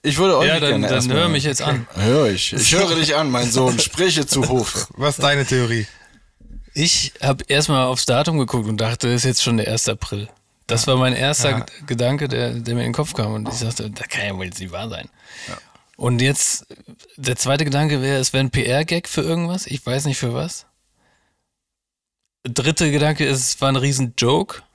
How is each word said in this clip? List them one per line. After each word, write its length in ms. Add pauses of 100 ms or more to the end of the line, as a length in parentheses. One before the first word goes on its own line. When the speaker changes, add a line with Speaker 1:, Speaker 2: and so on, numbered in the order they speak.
Speaker 1:
ich 160
würde 180
euch 120
Speaker 2:
Ja, 100
dann, 120
Speaker 1:
gerne 180
Speaker 2:
dann 80
Speaker 1:
erstmal 200
Speaker 2:
hör 80
Speaker 1:
hören. 80
Speaker 2:
mich 120
jetzt 180
an. 320
Speaker 1:
Hör 360
ich. 220
Ich 220
höre 220
dich 180
an, 160
mein 220
Sohn. 260
Spreche 480
zu 220
Hofe. 380 (100)
Speaker 3:
Was 220
ist 40
deine 240
Theorie? 400 (880)
Speaker 2:
Ich 460
hab 280
erstmal 380
aufs 200
Datum 320
geguckt 300
und 100
dachte, 300
das 100
ist 60
jetzt 180
schon 160
der 100
erster 240
April. 360 (380)
Das 220
war 80
mein 180
erster 360
Speaker 3:
Ja. 100
Speaker 2:
G-, 120 (140)
Gedanke, 400
der, 280
der 200
mir 60
in 80
den 60
Kopf 200
kam. 200
Und 180
ich 80
dachte, 300
das 180
kann 180
ja 100
wohl 100
jetzt 120
nicht 140
wahr 160
sein. 200 (400)
Speaker 1:
Ja. 100 (380)
Speaker 2:
Und 240
jetzt, 460 (500)
der 200
zweite 280
Gedanke 380
wäre, 160
es 140
wäre 100
ein 80
P-R-Gag 580
für 120
irgendwas. 480
Ich 180
weiß 200
nicht 120
für 160
was. 320 (1800)
Der 100
dritte 360
Gedanke 360
ist, 140
es 200
war 80
ein 80
riesen 420
Joke. 440 (120)